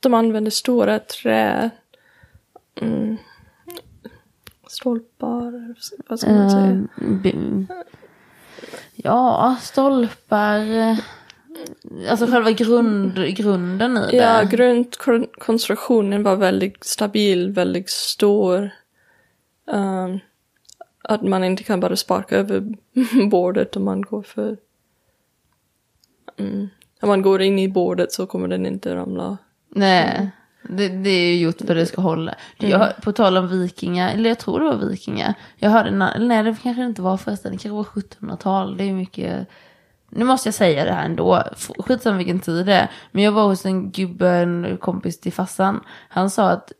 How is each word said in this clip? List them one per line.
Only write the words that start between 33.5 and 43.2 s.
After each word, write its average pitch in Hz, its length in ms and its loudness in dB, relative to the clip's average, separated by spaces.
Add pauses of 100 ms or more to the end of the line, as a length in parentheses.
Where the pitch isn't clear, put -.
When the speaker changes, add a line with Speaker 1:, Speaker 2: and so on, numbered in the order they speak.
Speaker 2:
eller 226 160 0
jag 233 80 -2
tror 202 220 -2
det 320 60 0
var 277 100 0 (120)
vikingar. - 460 -4 (220)
Jag 208 140 2
hörde, 214 200 4
na-, 196 240 0
eller 233 120 0
nej, 226 180 2
det 226 180 -2
kanske 247 220 -4
inte 226 180 -6
var 185 140 0
förresten, 196 360 -8
det 185 60 -8
kanske 208 180 -8
var 208 80 -4
sjuttonhundratal, 196 920 -6
det 190 80 -4
är 196 80 -2
mycket. 185 560 -6 (640)
Nu - 140 -2
måste 254 240 2
jag 208 60 -4
säga 160 300 2
det 180 80 0
här 170 120 -2
ändå, 170 380 2 (100)
f-, - 260 -14
skitsamma 240 400 0
vilken 180 220 -2
tid 175 260 -2
det 202 80 4
är. - 160 4 (220)
Men 196 120 2